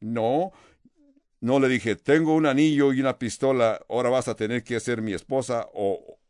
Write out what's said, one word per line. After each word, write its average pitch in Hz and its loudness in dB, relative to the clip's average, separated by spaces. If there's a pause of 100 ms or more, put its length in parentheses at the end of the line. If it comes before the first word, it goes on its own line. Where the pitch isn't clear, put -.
No, 117 -2 (880)
no 131 2
le 131 2
dije, 113 -2
"Tengo 156 2
un 160 2
anillo 143 4
y 131 0
una 131 -2
pistola, 123 0
ahora 120 -2
vas 127 0
a 113 -4
tener 113 -4
que 117 -4
ser 117 -4
mi 110 -4
esposa 120 -4
o - -6 (100)